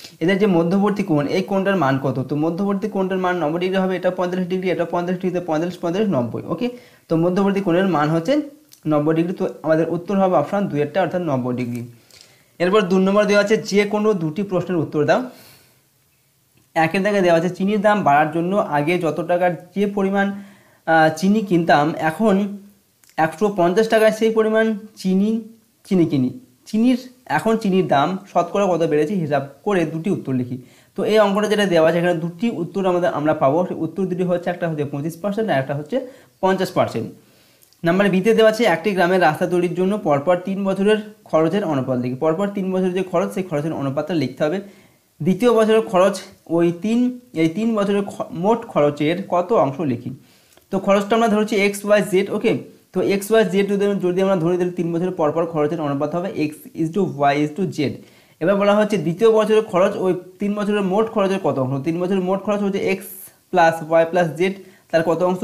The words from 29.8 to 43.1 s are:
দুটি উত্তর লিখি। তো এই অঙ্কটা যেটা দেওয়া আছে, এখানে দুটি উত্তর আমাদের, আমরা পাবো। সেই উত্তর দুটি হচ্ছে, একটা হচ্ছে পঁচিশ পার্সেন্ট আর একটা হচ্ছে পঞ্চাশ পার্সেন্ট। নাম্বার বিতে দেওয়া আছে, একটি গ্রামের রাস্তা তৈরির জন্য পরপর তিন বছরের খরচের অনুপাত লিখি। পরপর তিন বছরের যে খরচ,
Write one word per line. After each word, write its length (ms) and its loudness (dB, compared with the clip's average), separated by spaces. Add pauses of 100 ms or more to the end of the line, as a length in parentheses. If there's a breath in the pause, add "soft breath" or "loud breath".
দুটি 260 -4
উত্তর 220 -4
লিখি। 240 -4 (400 loud breath)
তো 80 -2
এই 140 2
অঙ্কটা 300 2
যেটা 180 2
দেওয়া 220 4
আছে, 100 2
এখানে 160 2
দুটি 360 -4
উত্তর 360 -4
আমাদের, 240 0
আমরা 240 0
পাবো। 320 2
সেই 100 -8
উত্তর 300 -6
দুটি 160 -4
হচ্ছে, 280 -2
একটা 180 -4
হচ্ছে 160 -4
পঁচিশ 380 -6
পার্সেন্ট 280 -2
আর 80 2
একটা 160 -4
হচ্ছে 220 -6 (440 loud breath)
পঞ্চাশ 300 0
পার্সেন্ট। 380 -2 (760 soft breath)
নাম্বার 240 2
বিতে 260 2
দেওয়া 160 6
আছে, 140 0
একটি 280 0
গ্রামের 280 2
রাস্তা 260 2
তৈরির 280 0
জন্য 240 0
পরপর 380 0
তিন 280 -6
বছরের 340 2 (260)
খরচের 400 0
অনুপাত 340 -2
লিখি। 160 -4
পরপর 340 0
তিন 240 -6
বছরের 220 0
যে 80 -2
খরচ, 320 -2